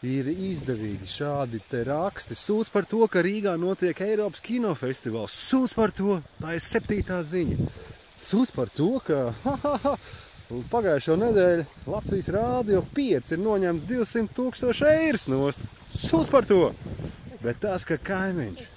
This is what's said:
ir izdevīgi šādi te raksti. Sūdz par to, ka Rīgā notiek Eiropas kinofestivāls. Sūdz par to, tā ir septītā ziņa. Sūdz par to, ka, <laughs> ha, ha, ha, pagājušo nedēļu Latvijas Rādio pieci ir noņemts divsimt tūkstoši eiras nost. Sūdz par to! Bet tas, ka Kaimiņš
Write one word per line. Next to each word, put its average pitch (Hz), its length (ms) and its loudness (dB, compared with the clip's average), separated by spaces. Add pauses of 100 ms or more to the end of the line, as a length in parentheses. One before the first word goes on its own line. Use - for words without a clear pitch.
ir 131 240 -2
izdevīgi 127 800 -4
šādi 143 500 -4 (100)
te 120 140 -2
raksti. 151 540 -4
Sūdz 214 340 -2
par 202 140 2
to, 226 220 2
ka 175 180 2
Rīgā 202 320 0
notiek 180 440 0
Eiropas 208 440 -2
kinofestivāls. 131 920 -2
Sūdz - 400 0
par 214 200 2
to, 196 240 0 (160)
tā 165 200 -6
ir 160 80 -4
septītā 202 600 -2
ziņa. 160 320 -2 (640)
Sūdz 233 320 2
par 120 160 -2
to, 165 220 0 (100)
ka, 139 340 0
<laughs> - 100 -12
ha, 269 120 0
ha, 285 240 -2
ha, 269 140 0 (760)
pagājušo 165 480 2
nedēļu 185 480 4 (180)
Latvijas 190 480 -4
Rādio 214 520 2 (100)
pieci 180 420 2
ir 180 80 -2
noņemts 190 460 0
divsimt 233 480 -2
tūkstoši 254 520 2
eiras 311 380 4
nost. 135 340 0 (300)
Sūdz - 400 0
par 247 160 6
to! 190 140 8 (720)
Bet 120 260 -4
tas, 190 240 -2
ka 160 160 -2
Kaimiņš 175 640 -4 (140)